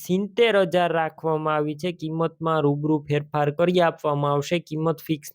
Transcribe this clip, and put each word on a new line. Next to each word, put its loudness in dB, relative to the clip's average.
સિત્તેર 2
હજાર 2
રાખવામાં -2
આવી -2
છે. -4
કિંમતમાં -2
રૂબરૂ 2
ફેરફાર 0
કરી 2
આપવામાં -2
આવશે, 0
કિંમત -4
ફિક્સ -6